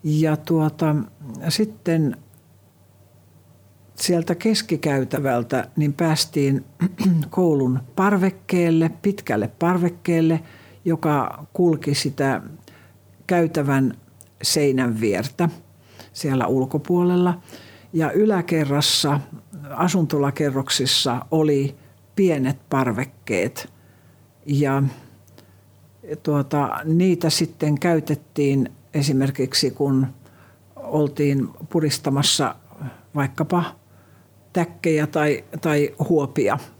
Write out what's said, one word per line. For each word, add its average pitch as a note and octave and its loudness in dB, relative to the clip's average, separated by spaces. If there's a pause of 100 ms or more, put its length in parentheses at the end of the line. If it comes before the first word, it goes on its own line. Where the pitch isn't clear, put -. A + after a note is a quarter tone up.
Ja D3+ 2
tuota, D#3 0 (540)
sitten E3 0 (1800)
sieltä E3+ 0
keskikäätävältä C3+ 0
niin D3+ 0
päästiin C#3+ 0 (300)
<clears throat> E3+ 2
koulun C#3 2 (160)
parvekkeelle, F3+ 2 (100)
pitkälle A2 -2
parvekkeelle, E3+ 0 (460)
joka D3+ -2
kulki D#3 2
sitä C3+ -2 (840)
käytävän D3 0 (440)
seinän C3 0
viertä A2+ 0 (640)
siellä C3+ -2
ulkopuolella. F3 0 (520)
Ja D#3+ 0
yläkerrassa, D#3 0 (500)
asuntolakerroksissa C#3 0
oli D3 2 (400)
pienet C#3+ 2 (120)
parvekkeet. A2 -4 (720)
Ja C#3 2 (1400)
tuota, C#3+ -2
niitä E3+ 2
sitten D3+ -2
käytettiin D3 0 (240)
esimerkiksi, C3+ 0
kun C3+ 2 (680)
oltiin C#3+ 0 (200)
puristamassa C#3+ 0 (600)
vaikkapa D3+ -2 (880)
täkkejä E3 0
tai, D3+ 0 (180)
tai D3 0 (140)
huopia C#3 0 (220)